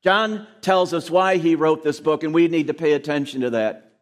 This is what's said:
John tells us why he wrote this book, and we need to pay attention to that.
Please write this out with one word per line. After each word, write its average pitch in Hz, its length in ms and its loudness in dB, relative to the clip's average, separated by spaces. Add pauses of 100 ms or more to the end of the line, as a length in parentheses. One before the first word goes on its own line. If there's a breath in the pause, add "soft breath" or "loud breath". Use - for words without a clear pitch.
John 214 420 0 (160)
tells 185 320 2
us 165 160 -4
why 185 280 2
he 165 180 2
wrote 156 260 2
this 147 200 -4
book, 156 220 0
and 156 100 -4
we 170 160 4
need 160 180 -2
to 151 60 -4
pay 160 180 0
attention 143 500 -4
to 123 100 -2
that. 110 500 -4